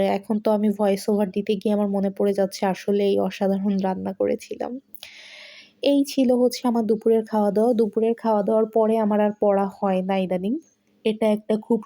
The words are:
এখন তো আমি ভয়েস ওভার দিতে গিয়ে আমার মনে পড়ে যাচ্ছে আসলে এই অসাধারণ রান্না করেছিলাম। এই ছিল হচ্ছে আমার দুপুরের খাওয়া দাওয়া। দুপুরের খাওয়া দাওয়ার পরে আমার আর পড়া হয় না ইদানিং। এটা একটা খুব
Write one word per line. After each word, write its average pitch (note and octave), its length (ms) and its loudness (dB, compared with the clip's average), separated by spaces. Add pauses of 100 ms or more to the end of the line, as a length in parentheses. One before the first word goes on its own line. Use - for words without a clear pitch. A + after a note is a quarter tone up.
এখন G3 320 -2
তো A3 120 -2
আমি G#3+ 180 0
ভয়েস G3 400 0
ওভার G#3 220 0
দিতে G#3 240 -2
গিয়ে G#3 180 -2
আমার G#3 160 0
মনে G3 220 -2
পড়ে G3+ 220 0
যাচ্ছে G3 320 -2
আসলে G3+ 380 -2
এই G3 160 2
অসাধারণ G3 580 -2
রান্না F#3+ 360 -4
করেছিলাম। - 580 -4 (1120)
এই C#4+ 220 4
ছিল C4+ 300 0
হচ্ছে B3 340 2
আমার A#3 180 2
দুপুরের A3 400 2
খাওয়া G#3 260 0
দাওয়া। G#3+ 220 2
দুপুরের A3 420 0
খাওয়া A3 280 0
দাওয়ার A3 220 2
পরে A3 320 2
আমার G#3 240 2
আর G#3 180 2
পড়া G3+ 280 2
হয় F#3+ 340 -2
না F#3+ 160 -2
ইদানিং। F#3 360 -2 (520)
এটা G#3+ 220 0
একটা G#3+ 300 0
খুব A3 280 -2